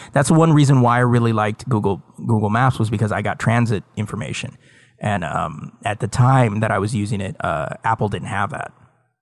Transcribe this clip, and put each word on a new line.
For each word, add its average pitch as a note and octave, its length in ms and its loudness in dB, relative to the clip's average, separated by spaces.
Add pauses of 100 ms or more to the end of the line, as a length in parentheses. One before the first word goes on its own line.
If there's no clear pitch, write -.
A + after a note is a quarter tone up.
(140)
That's C#3 160 2
one D#3+ 240 6
reason C#3+ 260 6
why A#2+ 160 4
I B2 40 2
really A#2 340 2
liked G#2+ 340 -2
Google, G2+ 340 0 (140)
Google G#2+ 320 0
Maps, B2 300 2
was A#2 100 0
because G#2+ 240 -2
I F#2 80 -2
got G#2 180 -4
transit A2+ 460 0 (100)
information. A2 640 -8 (420)
And, G2+ 240 -2
um, D#2+ 640 -6
at G#2+ 160 -4
the G#2+ 80 -4
time A#2+ 520 2
that A2 100 0
I G#2 80 0
was G#2 160 -2
using G#2 260 -4
it, G2+ 240 -8
uh, D2+ 300 -4 (100)
Apple A2 240 0
didn't F#2+ 200 -8
have G2+ 240 -4
that. - 200 -10 (500)